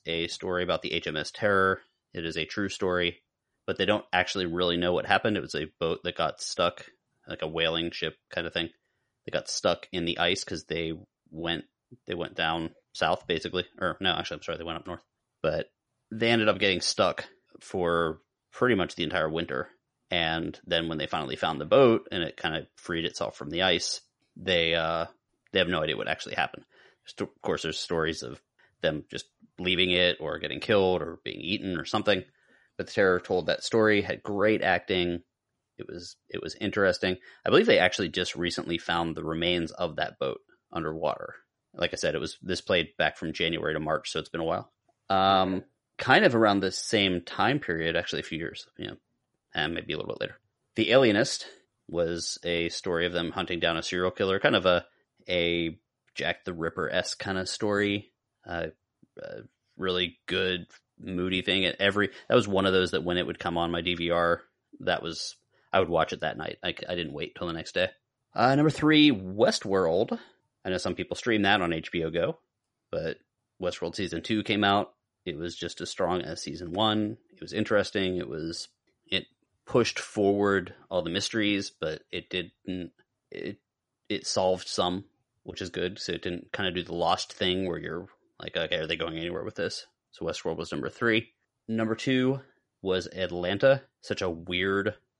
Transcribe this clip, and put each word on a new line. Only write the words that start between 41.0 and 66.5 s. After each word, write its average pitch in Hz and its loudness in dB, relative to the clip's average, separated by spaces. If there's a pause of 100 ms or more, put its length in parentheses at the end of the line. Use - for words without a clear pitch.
Like 87 -2
I - -8
said, 78 0
it 73 -2
was, 82 -8
this 90 -4
played 87 0
back 78 0
from 80 -6
January 78 -2
to 78 -2
March, 78 -2
so 80 -4
it's - -10
been 82 -6
a 82 -4
while. 82 -4 (380)
Um, 95 4 (340)
kind 165 6
of 127 6
around 104 6
the 95 0
same 92 0
time 123 0
period, 82 -2
actually 82 -2
a - -6
few 80 -8
years, - -10 (100)
you - -10
know, - -10 (560)
and 82 -2
maybe - -8
a 78 -4
little - -6
bit - -10
later. - -8 (380)
The 110 4
Alienist 123 6 (420)
was 85 -2
a 85 0
story 85 -2
of 87 -2
them 85 -2
hunting 87 -4
down 82 2
a 80 -4
serial 90 0
killer, 95 0
kind 139 4
of 92 4
a, 90 4 (420)
a 85 0 (380)
Jack 82 -4
the 95 -6
Ripper-esque 82 -4
kind 95 -4
of 95 -4
story. 104 0 (360)
Uh, 85 -4 (520)
a - -12 (360)
really 90 -2
good, 90 -2 (340)
moody 92 -2
thing. 95 4
At - 2
every, 101 4 (180)
that 117 6
was 110 6
one 98 4
of 95 6
those 92 4
that 82 0
when 87 0
it 90 0
would - -6
come 87 -2
on 85 0
my 85 -2
D 87 -2
V 85 0
R, 85 2 (400)
that 87 0
was, - -8 (380)
I 95 6
would 87 2
watch 80 2
it - -8
that 76 -4
night. 82 -8